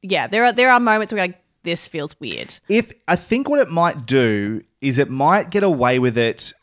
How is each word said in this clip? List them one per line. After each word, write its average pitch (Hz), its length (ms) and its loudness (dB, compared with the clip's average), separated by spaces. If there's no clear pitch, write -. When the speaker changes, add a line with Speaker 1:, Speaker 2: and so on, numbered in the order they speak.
Speaker 1:
yeah, 170 260 -2
there 220 180 2
are, 240 80 4
there 254 180 4
are 247 80 6
moments 214 340 0
where 208 60 -4
you're 185 140 0
like, - 80 -20
"This 170 240 -6
feels 151 320 -10
weird." 76 360 -12
Speaker 2:
If, 139 220 0
I 175 80 2
think 254 340 -4
what 294 100 2
it 254 100 2
might 165 360 -2
do 110 560 0
is 131 160 -2
it 139 120 0
might 160 400 0
get 202 140 0
away 127 340 2
with 123 200 0
it 117 340 -2